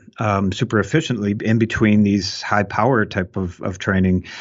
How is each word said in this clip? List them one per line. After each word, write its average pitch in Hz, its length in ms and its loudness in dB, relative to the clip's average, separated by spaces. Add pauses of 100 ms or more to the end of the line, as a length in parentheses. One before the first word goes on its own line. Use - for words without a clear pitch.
(180)
um, 98 340 0
super 110 280 -2
efficiently 104 600 -2
in 113 200 2
between 107 420 2
these 101 400 0
high 104 220 0
power 107 420 0
type 92 300 -4
of, 92 260 -6
of 95 160 -6
training 92 480 2 (160)